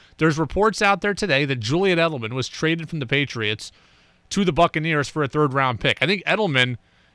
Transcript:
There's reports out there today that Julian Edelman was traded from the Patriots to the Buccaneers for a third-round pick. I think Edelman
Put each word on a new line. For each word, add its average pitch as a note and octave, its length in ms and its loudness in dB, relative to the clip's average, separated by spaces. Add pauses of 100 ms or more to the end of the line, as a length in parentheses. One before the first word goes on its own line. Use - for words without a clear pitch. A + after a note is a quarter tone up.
(160)
There's D#3 220 2
reports F#3+ 420 0
out G3+ 220 2
there G#3 100 0
today D3+ 320 0
that C3+ 160 -2
Julian E3 380 2
Edelman D3 340 0
was B2+ 160 -4
traded D#3+ 400 -4
from D#3+ 120 -6
the C3 60 -6
Patriots A#2 640 -2 (600)
to G3 160 0
the F3+ 60 2
Buccaneers D#3 580 0
for D#3 120 -4
a C#3 60 -2
third-round C3+ 500 0
pick. B2 220 0
I C3+ 60 2
think F#3+ 180 -2
Edelman C#3 540 0 (360)